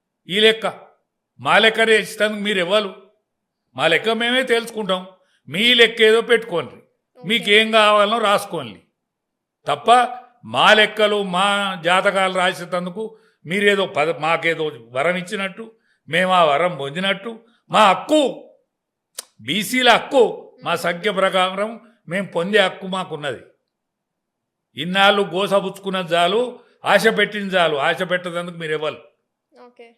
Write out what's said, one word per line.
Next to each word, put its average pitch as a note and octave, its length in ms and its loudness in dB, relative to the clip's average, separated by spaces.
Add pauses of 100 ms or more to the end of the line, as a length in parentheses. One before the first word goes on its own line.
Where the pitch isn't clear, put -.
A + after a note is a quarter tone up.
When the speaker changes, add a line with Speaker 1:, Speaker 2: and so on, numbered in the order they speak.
(280)
Speaker 1:
ఈ F#3+ 120 -2
లెక్క? A3 260 2 (720)
మా D3 180 4
లెక్క A3 280 2
తేల్చేందుకు G#3+ 540 0
మీరు G3+ 180 -4
ఎవ్వరు? F#3+ 320 -2 (840)
మా C#3 100 -2
లెక్క E3 220 0
మేమే A#3 340 -2
తేల్చుకుంటాం. A3 600 -4 (460)
మీ A3 260 0
లెక్క A3+ 260 4
ఏదో A3 200 4
పెట్టుకోండి, G3 540 -2
Speaker 2:
ఓకే. - 540 -20
Speaker 1:
మీకేం A3 420 2
కావాలనో G#3+ 480 4
రాసుకోండి E3+ 640 -2 (840)
తప్ప C#3+ 240 -2 (540)
మా C#3+ 300 4
లెక్కలు, G#3 480 2
మా F#3 240 -2 (380)
జాతకాలు F#3 500 0
రాసేటందుకు F3+ 840 -6 (260)
మీరేదో G3 420 0
పద-, D#3+ 320 -2
మాకేదో D#3+ 460 -2 (260)
వరం D3+ 260 -2
ఇచ్చినట్టు, G3 480 -10 (440)
మేము F#3 240 0
ఆ F3+ 120 6
వరం D#3 320 2
పొందినట్టు, F#3+ 680 -6 (260)
మా G3 180 6
హక్కు, D4 340 2 (1160)
బీసీల G#3 500 0
హక్కు, A#3 340 4 (380)
మా E3 140 -2
సంఖ్య F3 340 -4
ప్రకారం F#3+ 600 0 (380)
మేము F#3 180 -6
పొందే F#3+ 320 -2
హక్కు F#3+ 280 0
మాకున్నది. D#3+ 560 -8 (1300)
ఇన్నాళ్ళు G3 460 2
గోసపుచ్చుకున్నది F#3 920 -2
చాలు, F3 260 2 (440)
ఆశ F#3 240 4
పెట్టింది G3+ 460 -2
చాలు. D#3+ 220 2
ఆశ E3 260 -2
పెట్టేందుకు F3 540 -6
మీరు D#3+ 160 -8
ఇవ్వాలి, D3+ 280 -6 (600)
Speaker 2:
ఓకే. - 380 -20